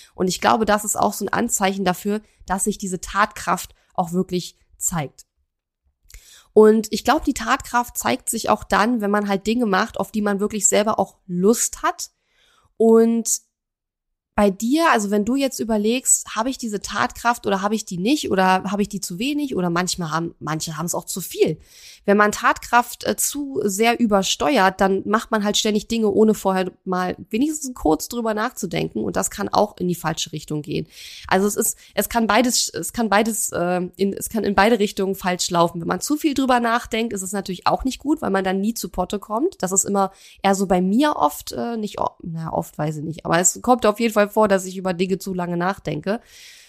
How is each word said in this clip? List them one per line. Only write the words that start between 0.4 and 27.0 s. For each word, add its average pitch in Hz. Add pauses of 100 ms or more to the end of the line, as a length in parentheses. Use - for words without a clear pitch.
glaube, 220
das 208
ist -
auch 202
so 208
ein -
Anzeichen 196
dafür, 202 (240)
dass 190
sich 214
diese 185
Tatkraft - (180)
auch 170
wirklich 180 (200)
zeigt. - (1300)
Und 214
ich 214
glaube, 294
die 277
Tatkraft 240
zeigt 240
sich -
auch 214
dann, 214
wenn 202
man 208
halt 196
Dinge 233
macht, 202
auf 190
die 214
man 202
wirklich 208
selber 208
auch - (100)
Lust 190
hat. - (680)
Und 226 (960)
bei 202
dir, 277
also 208
wenn 208
du 240
jetzt 277
überlegst, 220
habe 226
ich 254
diese 208
Tatkraft 240
oder 196
habe 208
ich 208
die 180
nicht 202
oder 185
habe 202
ich 202
die 196
zu 175
wenig 285
oder 180
manchmal 175
haben, 165
manche 156
haben's 165
auch 175
zu -
viel. 240 (460)
Wenn 202
man 208
Tatkraft, -
äh, 214
zu 277
sehr 220
übersteuert, 202
dann 190
macht 214
man 214
halt 208
ständig 214
Dinge, 226
ohne 214
vorher 190 (140)
mal 180 (120)